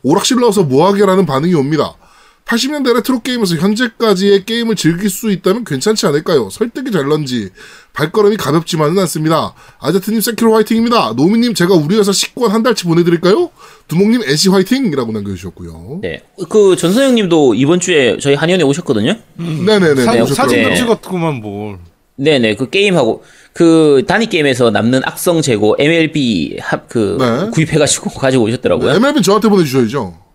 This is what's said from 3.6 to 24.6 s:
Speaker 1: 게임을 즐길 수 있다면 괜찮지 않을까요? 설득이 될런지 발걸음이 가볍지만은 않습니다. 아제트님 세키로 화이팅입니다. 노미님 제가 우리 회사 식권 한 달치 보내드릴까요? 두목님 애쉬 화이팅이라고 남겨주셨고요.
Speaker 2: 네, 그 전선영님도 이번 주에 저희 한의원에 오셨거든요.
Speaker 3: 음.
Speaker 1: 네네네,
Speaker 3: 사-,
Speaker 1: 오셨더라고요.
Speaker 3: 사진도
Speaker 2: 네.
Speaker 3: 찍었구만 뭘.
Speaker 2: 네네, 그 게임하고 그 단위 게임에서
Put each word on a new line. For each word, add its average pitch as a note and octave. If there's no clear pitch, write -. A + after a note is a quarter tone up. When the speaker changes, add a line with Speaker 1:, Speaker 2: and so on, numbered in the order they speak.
Speaker 1:
게임을 A3+
즐길 F3+
수 G#3+
있다면 G3
괜찮지 G3+
않을까요? D3
설득이 B3+
될런지 C#3
발걸음이 G3+
가볍지만은 D#3+
않습니다. D#3
아제트님 F#3+
세키로 A3+
화이팅입니다. A3
노미님 G#3
제가 F3+
우리 D#3+
회사 G3+
식권 G#3+
한 A3
달치 A#3
보내드릴까요? F3
두목님 G#3
애쉬 D3+
화이팅이라고 F#3
남겨주셨고요. F#2
Speaker 2:
네, D#2+
그 G3
전선영님도 F3+
이번 C#3
주에 C#3+
저희 C#3+
한의원에 E3
오셨거든요. C#3
Speaker 3:
음. E3
Speaker 1:
네네네, F3
Speaker 3:
사-, A#2
Speaker 1:
오셨더라고요. A#2
Speaker 3:
사진도 A#3
Speaker 2:
네. -
Speaker 3:
찍었구만 F#3
뭘. G#2
Speaker 2:
네네, B2+
그 B2+
게임하고 F3
그 D#3+
단위 G#3
게임에서 C3